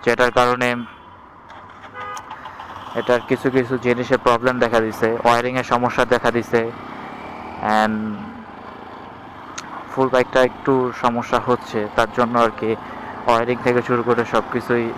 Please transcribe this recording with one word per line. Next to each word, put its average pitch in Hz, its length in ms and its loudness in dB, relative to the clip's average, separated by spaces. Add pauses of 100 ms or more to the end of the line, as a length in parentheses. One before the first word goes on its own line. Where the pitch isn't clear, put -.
যেটার 120 340 4
কারণে 123 300 4 (2250)
এটার 120 280 2
কিছু 135 280 0
কিছু 127 180 0 (120)
জিনিসের 120 400 2
প্রবলেম 123 280 4 (100)
দেখা 117 220 4
দিছে, 110 220 0 (160)
ওয়্যারিংয়ের 120 480 2
সমস্যা 123 320 2 (100)
দেখা 120 220 4
দিছে। 117 240 2 (1160)
And 107 200 4 (1900)
ফুল 131 240 2
বাইকটা 127 260 4 (100)
একটু 127 420 0 (100)
সমস্যা 120 360 2 (100)
হচ্ছে, 120 320 0 (160)
তার 113 200 2
জন্য 120 180 2 (120)
আর 110 140 2
কি 110 100 0 (560)
ওয়্যারিং 120 300 2 (100)
থেকে 123 220 4
শুরু 120 200 2
করে 120 140 2 (120)
সব 110 180 4
কিছুই 120 340 0 (120)